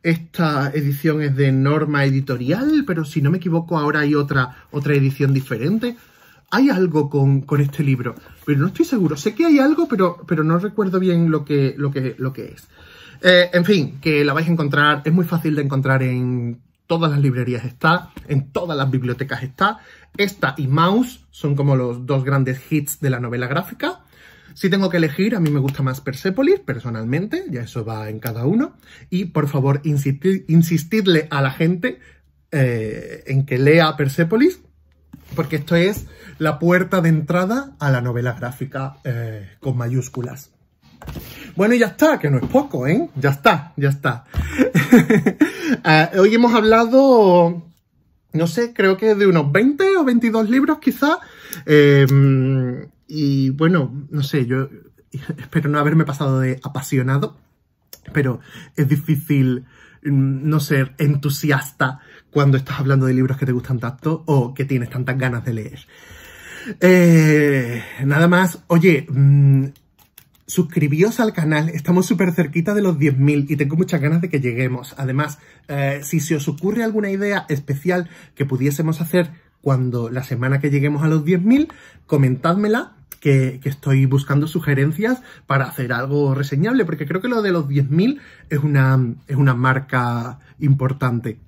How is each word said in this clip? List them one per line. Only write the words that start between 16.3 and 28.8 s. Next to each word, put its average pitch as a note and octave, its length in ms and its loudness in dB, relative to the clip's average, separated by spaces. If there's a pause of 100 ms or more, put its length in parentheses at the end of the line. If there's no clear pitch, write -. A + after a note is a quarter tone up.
todas E3 240 -2
las C#3+ 100 0
librerías B2 440 -2
está, E3+ 460 -2 (180)
en C#3 220 -2
todas E3+ 260 -6
las C3+ 140 -2
bibliotecas C3 520 -6
está. F#3+ 360 -4 (380)
Esta G3 400 -2
y C#3 120 -4
Maus F#3 600 0
son C#3+ 240 -4
como C#3+ 220 2
los B2 300 -4
dos C3+ 180 -2
grandes C3 360 -2 (100)
hits D3 300 -4
de C#3 100 -2
la A#2+ 100 -4
novela A#2+ 260 -6
gráfica. G3 540 -6 (540)
Si F#3 160 -2
tengo G3 180 0
que F3 80 -2
elegir, F#3 400 0
a F#3 40 -2
mí D#3 100 2
me C#3+ 100 0
gusta C3+ 220 -4
más C3 180 -4
Persepolis, C4+ 600 -2
personalmente, D3+ 920 -6
ya A#2+ 120 -8
eso A2+ 220 -10
va G#2+ 240 -10
en A2 100 -10
cada A#2 280 -6
uno. A#3 280 0 (360)